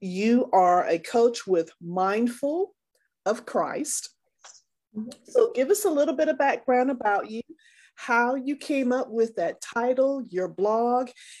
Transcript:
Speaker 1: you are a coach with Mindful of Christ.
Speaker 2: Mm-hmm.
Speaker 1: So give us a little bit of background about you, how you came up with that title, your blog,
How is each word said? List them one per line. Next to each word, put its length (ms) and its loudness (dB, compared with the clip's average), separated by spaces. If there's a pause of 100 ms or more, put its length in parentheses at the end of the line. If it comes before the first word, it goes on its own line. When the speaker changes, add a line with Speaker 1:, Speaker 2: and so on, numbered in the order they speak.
Speaker 1:
you 520 2
are 340 6
a 120 0
coach 480 0
with 240 0 (120)
Mindful 920 -2 (520)
of 180 -2
Christ. 680 -6 (840)
Speaker 2:
Mm-hmm. 140 -10 (140)
Speaker 1:
So 280 2
give 180 0
us 140 2
a 60 2
little 240 2
bit 140 0
of 100 -2
background 520 2
about 400 -2
you, 120 -10 (540)
how 400 0
you 200 -4
came 360 -2
up 180 -2
with 260 0
that 240 -4
title, 680 0
your 200 -4
blog, 640 0 (300)